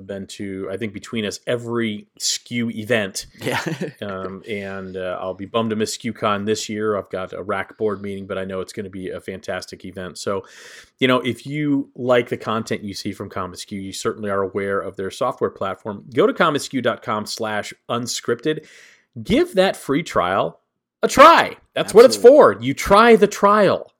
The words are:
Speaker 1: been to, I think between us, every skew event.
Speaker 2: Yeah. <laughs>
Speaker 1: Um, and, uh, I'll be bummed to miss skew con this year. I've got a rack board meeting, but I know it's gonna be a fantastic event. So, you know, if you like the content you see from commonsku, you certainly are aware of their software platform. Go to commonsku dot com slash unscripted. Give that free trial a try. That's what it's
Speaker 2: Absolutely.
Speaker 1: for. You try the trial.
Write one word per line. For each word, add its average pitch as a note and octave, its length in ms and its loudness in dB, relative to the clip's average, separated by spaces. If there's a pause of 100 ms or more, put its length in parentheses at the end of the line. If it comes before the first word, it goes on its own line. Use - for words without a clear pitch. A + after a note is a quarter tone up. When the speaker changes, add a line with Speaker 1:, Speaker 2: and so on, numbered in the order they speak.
Speaker 1:
been G2 200 -10
to, G2 440 -10
I G2 60 -8
think G#2 160 -8
between G#2 320 -6
us, F#2+ 200 -8
every A#2 640 -4 (100)
skew - 520 -4
event. G#2 560 -4 (160)
Speaker 2:
Yeah. A#2+ 240 -4
<laughs> E3 360 -8
Speaker 1:
Um, F#2+ 460 -10
and, G2 500 -8
uh, F#2 220 -6
I'll F#2+ 140 -6
be F#2+ 120 -10
bummed A2+ 260 -2
to G#2+ 40 -2
miss A2 180 -2
skew A2+ 200 -8
con G2+ 320 -2
this G#2+ 240 -2
year. G#2+ 280 -2
I've F#2+ 120 -8
got F#2 240 -8
a F2 100 -10
rack G2 340 -6
board G2+ 240 -2
meeting, G2 240 -10
but G2 120 -6
I F#2+ 80 -6
know F#2+ 160 -6
it's F2+ 120 -10
gonna G2+ 160 -10
be F#2 200 -10
a F2 100 -10
fantastic F#2 680 -12
event. F#2 320 -12
So, G2+ 280 -6 (540)
you C3 100 2
know, B2+ 100 4
if B2 260 -6
you C#3+ 500 -2
like B2 340 2
the B2 80 -4
content A2+ 480 -6
you G2+ 80 -8
see - 180 -8
from G2 180 -12
commonsku, F2+ 420 -10 (100)
you F#2+ 120 -10
certainly G#2+ 360 -6
are G2 120 0
aware G2 380 -2
of F#2 160 -8
their F#2+ 160 -6
software B2 380 -4
platform. G2 640 -8
Go D3+ 140 4
to C4 60 0
commonsku D3 480 0
dot A2+ 200 -2
com G#2+ 240 -4
slash G#2+ 480 -6 (160)
unscripted. B2 760 -4 (560)
Give C4+ 340 0
that F#3 200 2
free D3 280 -2
trial F#2+ 560 0 (420)
a G#3+ 80 0
try. C#4 480 8 (160)
That's D3+ 200 -4
what E3 120 12
it's E3+ 100 6
Speaker 2:
Absolutely. A#3 440 10
Speaker 1:
for. A#2 40 -8
You C3+ 100 -2
try A3 440 6
the F#3+ 100 4
trial. G3+ 720 2